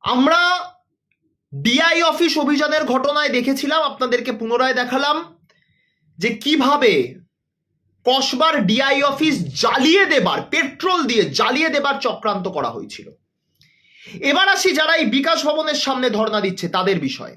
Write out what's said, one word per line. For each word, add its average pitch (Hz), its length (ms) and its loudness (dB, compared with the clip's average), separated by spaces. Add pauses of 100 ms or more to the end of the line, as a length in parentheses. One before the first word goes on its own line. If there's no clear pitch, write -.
আমরা 277 360 4 (1120)
ডিআই 262 500 2
অফিস 330 300 2 (120)
অভিযানের 294 400 0
ঘটনায় 262 520 0
দেখেছিলাম, 269 440 0 (100)
আপনাদেরকে 247 420 -4
পুনরায় 247 480 0
দেখালাম 269 360 -2 (1000)
যে 214 120 -2 (140)
কিভাবে 285 480 2 (1120)
কসবার 269 480 0 (140)
ডিআই 269 340 2
অফিস 285 320 0 (260)
জ্বালিয়ে 311 460 4
দেবার, 180 320 2 (140)
পেট্রোল 330 480 -2 (100)
দিয়ে 220 140 2 (140)
জ্বালিয়ে 262 360 0
দেবার 277 300 0
চক্রান্ত 202 420 -4 (100)
করা 127 200 -4
হয়েছিল। - 300 -14 (1200)
এবার 359 240 4
আসি 370 240 2
যারা 311 220 4
এই 285 60 2 (100)
বিকাশ 311 220 2 (100)
ভবনের 302 360 -2
সামনে 254 260 -2
ধর্ণা 214 300 -2
দিচ্ছে 185 260 -4 (100)
তাদের 180 300 0
বিষয়ে। - 300 -10